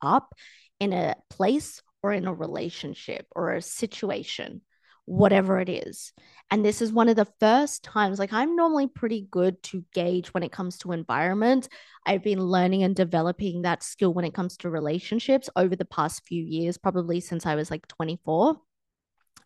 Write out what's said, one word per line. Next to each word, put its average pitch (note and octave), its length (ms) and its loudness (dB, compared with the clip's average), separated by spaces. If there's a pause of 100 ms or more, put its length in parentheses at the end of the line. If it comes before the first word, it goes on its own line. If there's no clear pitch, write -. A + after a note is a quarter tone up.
up F3 320 0 (460)
in G3 120 0
a F3 240 0 (140)
place B3+ 520 -2 (200)
or G3+ 120 -2
in F#3 120 -2
a F#3 80 -4
relationship - 960 -8
or F3 220 -4
a - 80 -4
situation, - 1000 -8 (440)
whatever F#3+ 540 4
it F#3 100 -4
is. - 440 -8 (360)
And G#3 160 2
this G#3 160 2
is A3 100 -2
one A3+ 180 6
of A3+ 60 6
the G3+ 240 2
first B3 440 4
times, G3 340 0
like, G3+ 160 -2
I'm C#4+ 220 0
normally D#4 320 2
pretty A3 420 -4
good F3+ 340 2
to F3+ 300 -8
gauge F3 400 0
when F3 100 -2
it - 80 -6
comes F3+ 280 -8
to F3+ 120 -8
environment. F#3 800 2 (360)
I've F#3+ 180 0
been F#3+ 200 0
learning F#3 400 2
and F#3 120 2
developing F3 680 0
that F3 220 -2
skill F#3 300 0
when F3 120 0
it D#3+ 80 -4
comes F3+ 240 -4
to F3+ 120 -6
relationships F3+ 840 0
over F#3 200 2
the F3+ 100 -6
past - 400 -4
few E3+ 180 -4
years, E3 340 -2
probably F3+ 420 -2
since F3 260 -6
I D#3 100 0
was, D3+ 140 -2
like, D#3 180 -8
twenty-four. E3+ 720 0 (880)